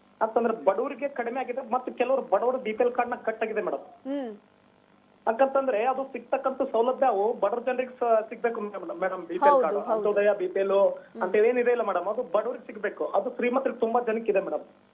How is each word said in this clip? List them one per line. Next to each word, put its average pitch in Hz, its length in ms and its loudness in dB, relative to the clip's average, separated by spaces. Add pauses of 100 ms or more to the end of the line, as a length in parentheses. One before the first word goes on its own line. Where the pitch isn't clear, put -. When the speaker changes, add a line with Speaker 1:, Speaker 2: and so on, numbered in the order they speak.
(220)
Speaker 1:
ಅಂತಂದ್ರೆ 226 420 0
ಬಡವರಿಗೆ 254 440 0
ಕಡಿಮೆ 247 320 -6
ಆಗಿದೆ, 247 300 -6
ಮತ್ತೆ 254 220 -2
ಕೆಲವರು 254 300 0
ಬಡವರು 240 360 2
ಬಿ 214 140 -4
ಪಿ 214 120 2
ಎಲ್ 240 80 2
ಕಾರ್ಡ್ 240 180 0
ನ 240 40 -2
ಕಟ್ 220 280 -4
ಆಗಿದೆ 214 180 -2
ಮೇಡಮ್. 160 200 -2
Speaker 2:
ಹ್ಮ್. 262 560 -8 (880)
Speaker 1:
ಯಾಕಂತಂದ್ರೆ 262 580 2
ಅದು 262 200 0
ಸಿಗ್ತಕ್ಕಂಥ 262 580 -4 (100)
ಸೌಲಭ್ಯ 247 340 2
ಅವು 214 260 2
ಬಡ 202 220 0
ಜನರಿಗೆ 247 440 -4
ಸ-, 226 300 2
ಸಿಗ್ಬೇಕು 226 320 -4
ಮೇಡಮ್, 190 400 -8
ಮೇಡಮ್, 185 200 -2
ಬಿ 170 180 -6
ಪಿ 277 60 0
ಎಲ್ 285 60 10
Speaker 2:
ಹೌದು, 269 120 6
Speaker 1:
ಕಾರ್ಡ್, 151 140 0
Speaker 2:
ಹೌದು. 214 160 -2
Speaker 1:
ಅಂತ್ಯೋದಯ, 208 460 2
ಬಿ 180 100 -2
ಪಿ 190 120 -2
ಎಲ್ 196 120 2
Speaker 2:
ಹ್ಮ್. 196 500 2
Speaker 1:
ಅಂತ 185 140 0
ಏನಿದೆ 240 340 4
ಇಲ್ಲ 233 120 2
ಮೇಡಮ್, 185 260 -2
ಅದು 220 140 -4
ಬಡವರಿಗೆ 233 440 -2
ಸಿಗ್ಬೇಕು, 202 400 -6
ಅದು 202 240 0
ಶ್ರೀಮಂತರಿಗೆ 247 480 -2
ತುಂಬಾ 226 220 2
ಜನಕ್ಕೆ 226 320 -2
ಇದೆ 185 80 4
ಮೇಡಮ್. 156 240 -6 (300)